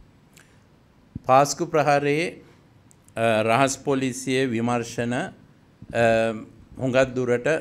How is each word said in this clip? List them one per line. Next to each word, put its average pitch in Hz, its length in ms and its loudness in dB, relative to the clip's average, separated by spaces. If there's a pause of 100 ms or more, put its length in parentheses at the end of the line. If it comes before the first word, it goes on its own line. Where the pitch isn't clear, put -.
(1200)
පාස්කු 143 440 2
ප්‍රහාරයේ, 143 600 0 (880)
අ, 113 300 2
රහස් 127 360 2
පොලිසියේ 131 680 -2
විමර්ශන, 120 680 -2
අ, 143 120 -4 (1500)
හුඟක් 127 360 0
දුරට, 123 400 -2 (120)